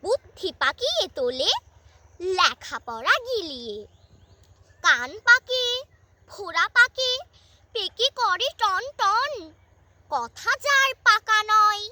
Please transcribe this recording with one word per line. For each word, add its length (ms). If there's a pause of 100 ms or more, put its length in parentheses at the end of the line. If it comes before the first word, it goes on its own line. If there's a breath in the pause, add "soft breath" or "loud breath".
বুদ্ধি 480 (120)
পাকিয়ে 420 (100)
তোলে 360 (720 soft breath)
লেখাপড়া 920 (120)
গিলিয়ে। 520 (1040)
কান 260 (160)
পাকে, 380 (680)
ফোড়া 380
পাকে, 420 (640 soft breath)
পেকে 360
করে 380 (100)
টন 240 (180)
টন। 320 (800)
কথা 400 (140)
যার 260 (140)
পাকা 380
নয় 500